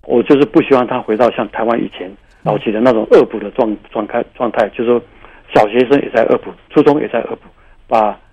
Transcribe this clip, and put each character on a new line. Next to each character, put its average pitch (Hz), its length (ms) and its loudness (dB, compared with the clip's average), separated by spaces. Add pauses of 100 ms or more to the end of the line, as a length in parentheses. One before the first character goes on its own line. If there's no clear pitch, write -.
我 120 200 -2
就 139 160 4
是 147 60 4
不 160 160 0
希 - 120 0
望 123 140 2
他 127 140 -6
回 107 160 -4
到 117 140 2
像 117 200 -4
台 - 120 -6
湾 117 140 -2
以 - 120 -6
前 90 200 -14 (320)
早 107 160 -2
期 110 140 -4
的 107 80 -4
那 127 140 4
种 110 180 -2
恶 160 140 6
补 113 120 -10
的 101 140 -10
状-， 107 240 -2 (160)
状 107 160 -6
态， 120 160 -4 (100)
状 123 180 -4
态， 107 180 -2
就 - 80 -20
是 117 80 -4
说 120 160 2 (520)
小 110 140 4
学 113 120 -2 (100)
生 143 120 2
也 - 100 -8
在 117 120 2
恶 123 140 0
补， - 140 -10 (180)
初 156 120 2
中 143 200 4
也 107 80 -6
在 117 140 -4
恶 - 120 -10
补， - 60 -20 (440)
把 107 320 0 (160)